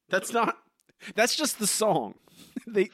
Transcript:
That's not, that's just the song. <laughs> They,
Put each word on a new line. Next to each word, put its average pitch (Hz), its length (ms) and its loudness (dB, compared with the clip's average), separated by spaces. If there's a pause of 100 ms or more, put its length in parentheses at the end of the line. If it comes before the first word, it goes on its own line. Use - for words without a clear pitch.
(100)
That's 190 220 -2
not, 226 260 0 (560)
that's 226 220 2
just 302 220 -2
the 208 80 -2
song. 165 540 0
<laughs> - 40 -20 (420)
They, 208 280 2